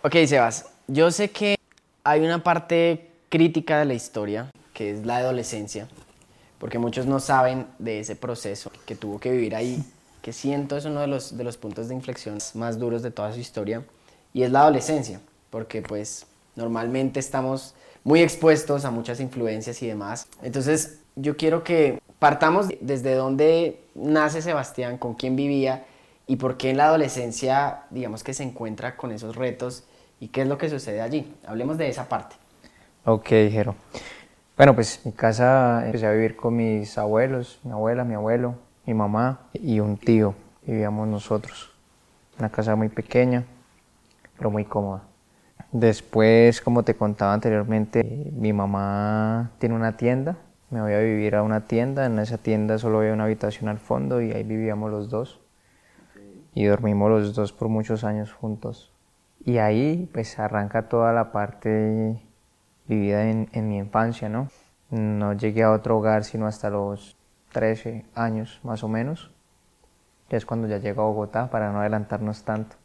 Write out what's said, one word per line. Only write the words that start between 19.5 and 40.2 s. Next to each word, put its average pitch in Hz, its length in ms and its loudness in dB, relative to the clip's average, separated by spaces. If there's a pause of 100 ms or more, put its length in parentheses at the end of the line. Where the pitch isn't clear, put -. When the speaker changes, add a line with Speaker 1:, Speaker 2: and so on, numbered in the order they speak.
Speaker 1:
y 117 40 -4
demás. 107 400 -8 (140)
Entonces, 139 580 -2 (160)
yo 147 220 -4
quiero 165 260 2
que 156 380 2 (180)
partamos 160 480 4 (140)
desde 131 320 -2
dónde 147 680 4 (160)
nace 151 460 2
Sebastián, 127 560 -4
con 120 160 -6
quién 131 240 -2
vivía, 139 480 0 (400)
y 131 100 0
por 127 220 -2
qué 131 140 -2
en 135 60 2
la 147 100 6
adolescencia, 131 1000 0
digamos 113 340 -8
que 131 100 -8
se 143 100 -8
encuentra 123 540 -8
con 120 160 -8
esos 113 240 -12
retos, 127 480 -6 (340)
y - 80 -14
qué 131 140 -4
es 131 60 0
lo 139 100 -2
que 156 120 -4
sucede 117 300 -6
allí. 131 340 -4 (120)
Hablemos 127 320 -6
de 156 100 -2
esa 127 220 -8
parte. - 260 -6 (720)
Speaker 2:
Ok, 113 220 2
Jero. 107 480 4 (840)
Bueno, 139 180 10
pues, 113 300 -2
mi 113 80 -6
casa, 120 720 4
empecé 113 200 -2
a 107 60 4
vivir 110 240 2
con 117 220 -2
mis 110 400 0
abuelos, 120 680 0
mi 127 80 -10
abuela, 113 320 -2
mi 117 120 -4
abuelo, 120 400 0 (300)
mi 117 80 -2
mamá 110 480 0 (120)
y 117 280 0
un 104 160 0
tío. 107 360 4 (320)